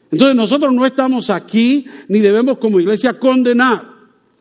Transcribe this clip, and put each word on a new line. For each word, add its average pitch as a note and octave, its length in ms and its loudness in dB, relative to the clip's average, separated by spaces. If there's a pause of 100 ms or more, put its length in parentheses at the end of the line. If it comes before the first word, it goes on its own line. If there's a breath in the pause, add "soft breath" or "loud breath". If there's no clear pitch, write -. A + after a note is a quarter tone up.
(100)
Entonces B3+ 260 2
nosotros C4 380 0
no B3 100 0
estamos C4 460 -2
aquí, A#3 560 -2 (220 loud breath)
ni G3+ 100 0
debemos A3 400 2
como G#3 220 0
iglesia G#3+ 380 -2
condenar, B3 760 0 (460)